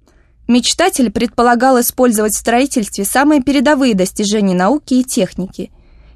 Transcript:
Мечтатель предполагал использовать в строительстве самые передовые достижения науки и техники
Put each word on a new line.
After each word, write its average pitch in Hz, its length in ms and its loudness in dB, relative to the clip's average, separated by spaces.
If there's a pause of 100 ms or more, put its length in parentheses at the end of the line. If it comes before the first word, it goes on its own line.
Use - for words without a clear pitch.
(480)
Мечтатель 247 640 0
предполагал 240 680 2
использовать 220 540 0
в - 40 -8
строительстве 240 640 -2
самые 285 380 2
передовые 269 540 2
достижения 196 600 -2
науки 220 380 0
и 254 100 2
техники - 720 -6 (420)